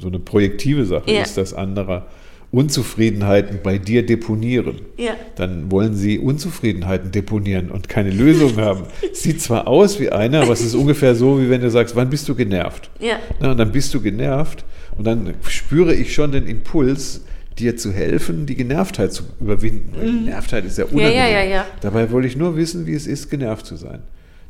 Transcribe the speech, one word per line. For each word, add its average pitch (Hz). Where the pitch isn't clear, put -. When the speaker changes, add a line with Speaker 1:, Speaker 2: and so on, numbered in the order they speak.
Speaker 1:
so 92
eine 90
projektive 110
Sache 90
Speaker 2:
Ja. 208
Speaker 1:
ist, -
dass 95
andere 95
Unzufriedenheiten 104
bei 98
dir 110
deponieren. 113
Speaker 2:
Ja. 233
Speaker 1:
Dann 90
wollen 104
sie 101
Unzufriedenheiten 95
deponieren 98
und -
keine 98
Lösung 135
haben. 101
Speaker 2:
<laughs> -
Speaker 1:
Sieht -
zwar -
aus 190
wie 135
einer, 127
aber 120
es 110
ist 117
ungefähr 135
so, 135
wie 123
wenn 127
du 123
sagst, 113
"Wann 127
bist 147
du 139
genervt?" 101
Speaker 2:
Ja. 220
Speaker 1:
Na, 135
und 120
dann 107
bist 135
du 135
genervt 131
und 104
dann 113
spüre 165
ich 120
schon 147
den 135
Impuls, -
dir 117
zu 101
helfen, 139
die 135
Genervtheit 131
zu -
überwinden. -
Weil 220
Speaker 2:
Mhm. 233
Speaker 1:
Genervtheit -
ist -
ja 156
Speaker 2:
Ja, -
ja, -
Speaker 1:
unangenehm. 240
Speaker 2:
ja, 202
ja. 196
Speaker 1:
Dabei 110
wollte 127
ich 127
nur 165
wissen, 165
wie 160
es 147
ist, 139
genervt 117
zu 85
sein. -